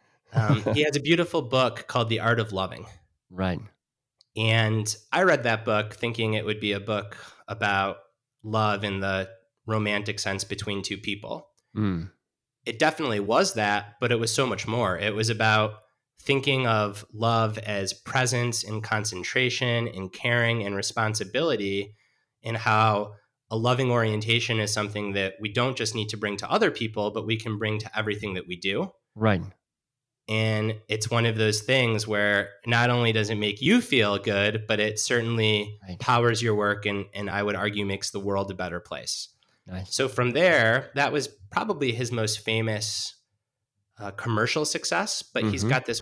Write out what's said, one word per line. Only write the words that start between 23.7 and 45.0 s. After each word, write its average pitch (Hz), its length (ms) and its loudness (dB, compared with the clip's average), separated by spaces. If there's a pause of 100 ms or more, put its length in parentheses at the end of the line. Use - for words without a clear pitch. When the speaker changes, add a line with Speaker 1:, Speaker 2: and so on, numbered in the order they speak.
Speaker 1:
orientation 113 720 2
is 104 120 -2
something 104 400 -4
that 98 280 -2
we 107 120 -6
don't 123 240 0
just 110 180 -4
need 107 160 -4
to 113 60 -8
bring 101 200 -4
to 95 140 -8
other 208 200 4
people, 107 400 -2
but 107 160 -6
we 113 100 0
can 110 220 -6
bring 107 220 -2
to - 180 -8
everything 104 360 -4
that 92 120 -6
we 90 100 -8
do. 98 360 -2 (240)
Speaker 2:
Right. 104 260 4 (840)
Speaker 1:
And 110 480 0 (120)
it's 110 220 -4
one 117 160 2
of 110 100 0
those 107 260 2
things 113 440 2
where 104 440 2 (160)
not 120 240 4
only 120 220 4
does 110 180 0
it 110 60 -2
make 104 260 -2
you 208 180 6
feel 104 380 2
good, 104 500 0
but 107 100 2
it 107 200 0
certainly 110 800 0 (100)
Speaker 2:
Right. 90 100 -12
Speaker 1:
powers 120 440 2
your 113 120 2
work 104 320 0
and, 101 280 -2
and 101 160 -6
I 101 120 -2
would 104 140 0
argue 104 300 -2
makes 98 240 -4
the 101 100 -8
world 98 300 -2
a 95 40 -8
better 87 260 -6
place. - 480 -10 (380)
Speaker 2:
Nice. 92 280 -10
Speaker 1:
So 139 140 2
from 123 240 2
there, 135 640 4
that 139 180 2
was 143 160 -2 (220)
probably 143 420 0
his 117 200 -4
most 110 320 0
famous, 110 680 -2 (840)
uh, 101 140 -10
commercial 117 520 0
success, - 580 -2